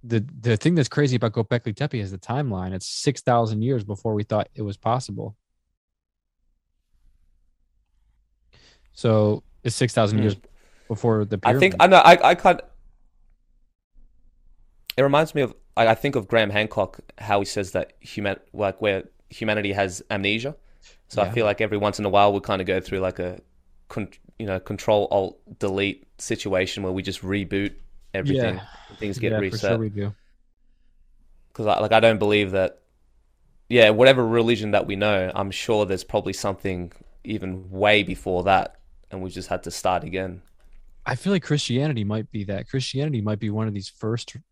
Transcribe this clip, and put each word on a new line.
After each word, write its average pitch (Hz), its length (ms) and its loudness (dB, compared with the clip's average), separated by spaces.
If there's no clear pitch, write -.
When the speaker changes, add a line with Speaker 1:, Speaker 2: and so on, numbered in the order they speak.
Speaker 1:
the, 113 200 0
the 113 160 2
thing 170 200 2
that's 139 140 0
crazy 139 260 0
about 110 160 0
Göbekli 117 420 -4
Tepe 135 240 -6
is 98 140 -8
the 95 60 -12
timeline. 104 540 -4
It's 92 140 -8
six - 360 -4
thousand 113 400 2
years 123 200 -2
before 104 320 -6
we 104 80 -2
thought 104 320 -2
it - 80 -10
was 101 140 -8
possible. 110 580 -6
So 107 500 2
it's 117 100 -4
six 123 200 -2
thousand 107 240 2
Speaker 2:
Hmm. 107 40 2
Speaker 1:
years 104 140 0
before 110 380 0
the 104 180 -6
Speaker 2:
I 127 160 4
think, 190 160 4
Speaker 1:
pyramid. - 60 -8
Speaker 2:
I 170 80 8
know, 190 80 10
I, 170 340 10
I 180 60 6
can't, 180 240 2
it 127 60 2
reminds 147 320 2
me 147 80 0
of, 117 120 -4
I, 113 120 6
I 113 80 6
think 143 180 -4
of 107 140 -2
Graham 110 220 2
Hancock, 104 500 -2
how 104 220 0
he 101 40 -2
says 98 280 -6
that - 260 -4
human-, 101 400 -6
like, 98 280 -4
where 101 240 0
humanity 107 440 -4
has 95 360 -2
amnesia. 107 460 -4
So - 120 -4
I 101 40 4
Speaker 1:
Yeah. 95 80 -6
Speaker 2:
feel 113 140 0
like 104 140 0
every 107 180 -2
once 104 200 -2
in 104 60 -4
a 101 60 0
while 101 220 4
we 101 80 0
kinda 95 220 -2
go 92 180 -2
through, 95 200 -6
like, 92 180 -4
a 90 220 -8
con-, 101 220 -10
you 110 80 -8
know, 95 140 -4
control 104 500 0
alt 98 480 -4
delete 98 480 -2
situation 98 680 -4
where 92 80 -4
we 95 100 -6
just 92 200 -8
reboot 98 520 -4
everything. 135 420 -2
Speaker 1:
Yeah. 95 100 -14
Speaker 2:
Things 101 220 -8
get 110 140 -2
Speaker 1:
Yeah, 110 60 -2
Speaker 2:
reset. 101 220 -4
Speaker 1:
for 101 60 -4
sure 98 120 0
we 110 120 -4
do. 101 240 -8
Speaker 2:
'Cause 110 140 -6
I, 104 140 2
like, 107 120 0
I 113 80 8
don't 110 180 6
believe 104 340 2
that, 95 280 -2
yeah, 117 220 8
whatever 123 360 6
religion 113 440 2
that 101 160 2
we 101 100 -4
know, 98 380 0
I'm 98 160 -4
sure 104 340 0
there's 92 200 -4
probably 101 280 -2
something 92 600 -6
even 95 460 -8
way 104 320 4
before 90 420 -4
that, 95 360 2
and 95 100 -10
we 92 80 -10
just 90 220 -12
had 90 140 -4
to 85 60 -10
start 90 320 -2
again. 92 380 -8
Speaker 1:
I 120 100 -4
feel 185 180 -4
like 185 100 0
Christianity 135 640 -2
might 107 260 -6
be 104 140 -8
that. 98 240 -8
Christianity 135 520 -4
might 104 180 -4
be 104 120 -6
one 110 180 -4
of 104 60 -8
these 98 140 -10
first - 480 -8